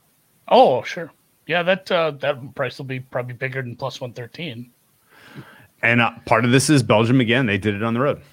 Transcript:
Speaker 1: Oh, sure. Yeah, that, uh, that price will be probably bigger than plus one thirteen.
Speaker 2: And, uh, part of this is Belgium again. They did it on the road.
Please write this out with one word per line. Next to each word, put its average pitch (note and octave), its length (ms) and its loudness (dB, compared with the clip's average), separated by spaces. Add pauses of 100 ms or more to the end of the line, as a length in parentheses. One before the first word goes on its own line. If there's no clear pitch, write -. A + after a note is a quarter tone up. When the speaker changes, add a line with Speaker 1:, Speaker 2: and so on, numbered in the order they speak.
(480)
Speaker 1:
Oh, F#3 340 6
sure. E3 300 -10 (340)
Yeah, E3+ 160 -2
that, F#3 300 -2
uh, E3 260 0
that C3+ 380 -6
price C3 220 -6
will C#3+ 60 -10
be C3 140 -8
probably B2 360 -8
bigger C3 280 -6
than A#2 140 -10
plus B2+ 240 -10
one A#2+ 120 -10
thirteen. A#2+ 600 -14 (1080)
Speaker 2:
And, A#2 180 2
uh, A2+ 100 2 (160)
part A#2 180 2
of A#2+ 60 2
this C3 180 4
is D3 140 4
Belgium A2+ 380 4
again. A#2+ 260 2
They G2+ 120 0
did G2+ 180 -2
it G2+ 80 -6
on A2+ 100 -2
the A#2 60 -2
road. C3+ 200 -2 (120)